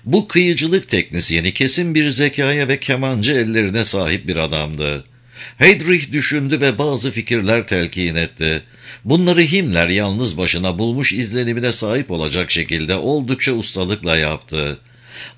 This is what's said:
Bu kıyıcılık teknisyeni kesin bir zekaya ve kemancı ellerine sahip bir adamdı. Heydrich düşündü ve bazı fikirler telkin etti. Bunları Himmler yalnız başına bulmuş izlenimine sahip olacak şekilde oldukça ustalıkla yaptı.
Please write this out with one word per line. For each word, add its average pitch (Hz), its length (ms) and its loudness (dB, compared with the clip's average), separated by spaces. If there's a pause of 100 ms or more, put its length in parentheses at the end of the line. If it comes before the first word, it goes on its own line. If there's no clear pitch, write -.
Bu 202 220 2
kıyıcılık 175 600 2
teknisyeni 85 640 0
kesin 160 420 0
bir 151 140 2
zekaya 139 580 0
ve 131 120 0
kemancı 131 520 0
ellerine 113 520 2
sahip 90 440 -2
bir 87 80 -2
adamdı. 76 720 -4 (520)
Heydrich 165 540 4
düşündü 139 500 0
ve 131 160 2
bazı 135 340 -2
fikirler 113 560 0
telkin 85 480 0
etti. 80 480 -2 (420)
Bunları 170 360 4
Himmler 139 460 2
yalnız 98 500 0
başına 90 420 -2
bulmuş 117 340 0
izlenimine 117 580 -2
sahip 113 400 -2
olacak 80 400 -2
şekilde 78 440 0
oldukça 127 580 0
ustalıkla 95 640 -2
yaptı. 76 640 -2 (580)